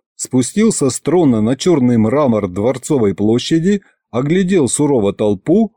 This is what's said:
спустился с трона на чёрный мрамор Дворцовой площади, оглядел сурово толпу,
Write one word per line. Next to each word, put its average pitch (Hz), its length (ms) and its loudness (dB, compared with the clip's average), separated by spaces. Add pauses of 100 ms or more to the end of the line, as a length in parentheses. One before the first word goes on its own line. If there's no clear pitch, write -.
(160)
спустился 139 760 -2
с - 100 -6
трона 143 420 2
на 113 140 0
чёрный 127 420 2
мрамор 113 500 0
Дворцовой 104 680 -2
площади, 160 640 0 (300)
оглядел 165 560 0
сурово 123 460 0
толпу, 147 640 0